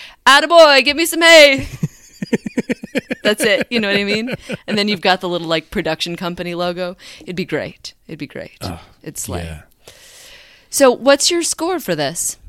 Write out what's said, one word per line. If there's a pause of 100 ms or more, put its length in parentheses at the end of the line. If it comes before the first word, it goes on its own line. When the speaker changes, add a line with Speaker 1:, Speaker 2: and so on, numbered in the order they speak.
(260)
Speaker 1:
"Attaboy,
give
me
some
hay."
<laughs> (1400)
That's
it.
You
know
what
I
mean? (320)
And
then
you've
got
the
little,
like,
production
company
logo. (240)
It'd
be
great. (120)
It'd
be
great.
Speaker 2:
Oh, (220)
Speaker 1:
It's
slay.
Speaker 2:
yeah. (1080)
Speaker 1:
So
what's
your
score
for
this? (120)